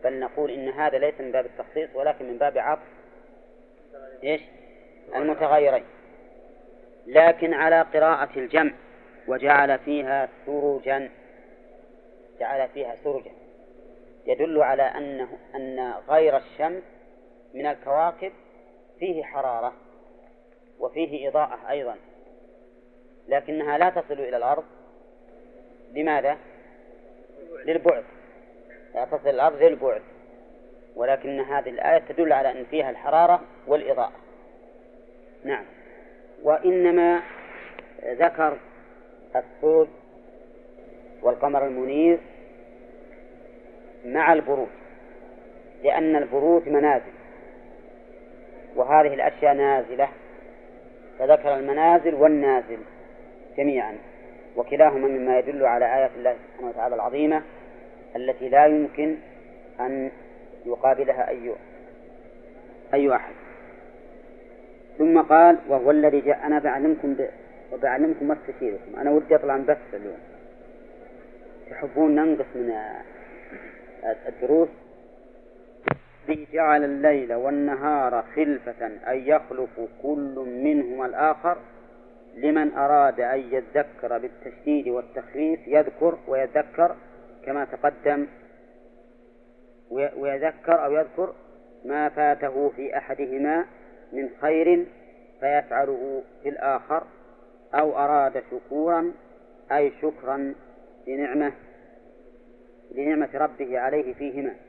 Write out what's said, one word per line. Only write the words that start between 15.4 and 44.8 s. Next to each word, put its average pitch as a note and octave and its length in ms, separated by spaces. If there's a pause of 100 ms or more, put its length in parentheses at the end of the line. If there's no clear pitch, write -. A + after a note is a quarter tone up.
أن C3 380 (160)
غير D3+ 280
الشمس E3+ 460 (720)
من C#3 120
الكواكب D#3 680 (680)
فيه E3+ 240
حرارة B2 500 (1040)
وفيه C#3 500
إضاءة C3+ 400
أيضًا، B2+ 260 (1300)
لكنها D3 500
لا F3+ 120
تصل F3 240
إلى B2+ 240
الأرض. C#3 260 (1300)
لماذا؟ D3 440 (1300)
للبعد. D3+ 380 (920)
لا A#2+ 100
تصل D3 160
إلى C#3+ 80
الأرض C#3+ 340
للبعد، C3+ 380 (920)
ولكن C3+ 440
هذه C3+ 300
الآية D#3 300
تدل D#3 340
على C3+ 180
أن B2+ 140
فيها D3 240
الحرارة D#3+ 520 (260)
والإضاءة. C3 460 (1300)
نعم. G#4 220 (800)
وإنما F3 800 (840)
ذكر D3+ 520 (800)
الصوت D#3 520 (1300)
والقمر C#3 460
المنير C#3+ 520 (1900)
مع D3+ 280
البروج، C#3 340 (1160)